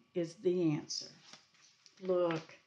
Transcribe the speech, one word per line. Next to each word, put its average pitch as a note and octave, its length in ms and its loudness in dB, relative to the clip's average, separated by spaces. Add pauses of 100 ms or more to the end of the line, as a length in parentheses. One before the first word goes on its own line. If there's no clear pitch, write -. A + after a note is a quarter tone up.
(140)
is E3+ 280 -4
the F3+ 300 2
answer. - 340 -4 (960)
Look F3 540 0 (100)